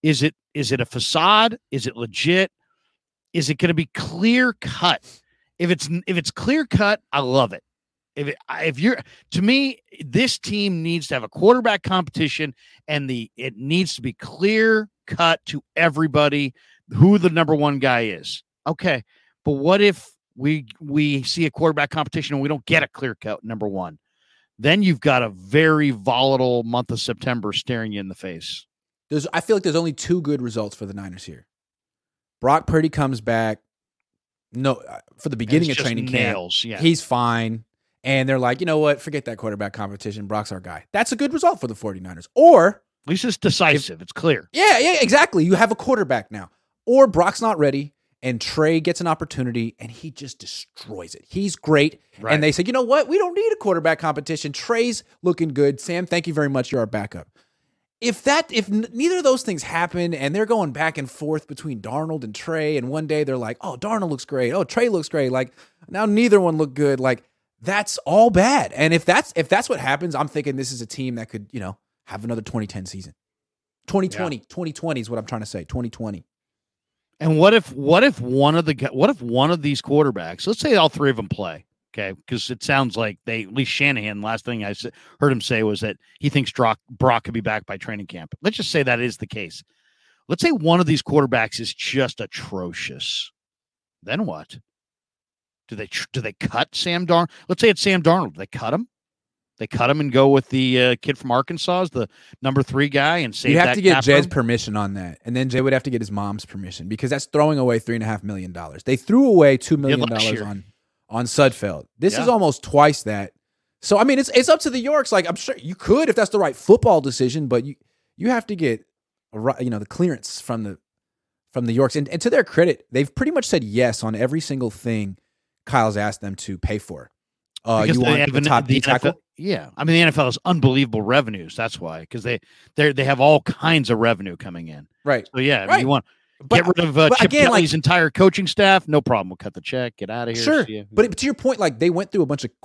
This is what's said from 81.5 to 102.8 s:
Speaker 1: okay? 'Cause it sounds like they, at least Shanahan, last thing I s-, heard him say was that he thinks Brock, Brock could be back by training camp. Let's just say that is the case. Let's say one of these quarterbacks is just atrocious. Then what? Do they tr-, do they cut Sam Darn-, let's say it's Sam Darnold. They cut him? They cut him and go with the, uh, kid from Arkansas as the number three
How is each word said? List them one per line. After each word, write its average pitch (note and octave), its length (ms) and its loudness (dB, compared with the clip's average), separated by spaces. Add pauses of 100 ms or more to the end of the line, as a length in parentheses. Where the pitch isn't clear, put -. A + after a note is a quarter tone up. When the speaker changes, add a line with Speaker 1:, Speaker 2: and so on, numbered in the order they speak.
Speaker 1:
okay? G2 240 -8 (100)
'Cause A#2+ 220 -6
it B2 140 -10
sounds C3+ 340 0
like G#2+ 280 -4
they, A2+ 180 -6
at F#2+ 100 -16
least B2+ 180 -2
Shanahan, G#2+ 520 -2
last A2 200 -6
thing A#2 200 -8
I G2+ 80 -6
s-, A#2 160 -10 (320)
heard C#3+ 120 4
him B2 80 0
say A2 220 -2
was G#2 200 0
that G#2+ 160 -6 (220)
he D3 100 -2
thinks C#3 220 0
Brock, A2+ 280 0 (100)
Brock B2 360 0
could A#2 100 -8
be A2+ 60 -2
back G#2+ 260 -6
by G2 100 -10
training G#2 300 -12
camp. - 340 -16
Let's G#3 160 -2
just G3 140 -6
say D#3 100 2
that B2 180 0
is A#2+ 180 -4
the - 100 -12
case. F#2 360 -12 (640)
Let's - 120 -4
say E4+ 100 2
one E3+ 280 4
of E3+ 80 2
these D3 160 0
quarterbacks B2 560 0
is A2+ 160 -8
just B2+ 460 -4
atrocious. - 1120 -10 (680)
Then C#3+ 240 -4
what? D#2+ 320 -12 (1080)
Do A2 80 -16
they G2+ 120 -10
tr-, - 260 -8
do B2+ 80 -4
they A2 120 -8
cut - 420 -4
Sam F3 300 -4
Darn-, E3+ 220 4 (200)
let's F3+ 140 -4
say A3+ 80 6
it's F#3+ 120 0
Sam F#3+ 200 2
Darnold. D#3+ 340 2
They F#2+ 120 -12
cut A#2+ 260 -6
him? A3+ 140 -4 (680)
They A2 100 -8
cut A#2+ 240 0
him D3+ 80 0
and C#3+ 120 -2
go C3+ 180 6
with C3+ 200 4
the, B2+ 320 2
uh, B2 220 2
kid C#3+ 160 -4
from C3 100 -8
Arkansas E3+ 540 -2
as E3 80 -4
the A#2 180 -6 (320)
number C3+ 220 0
three C#3+ 260 -2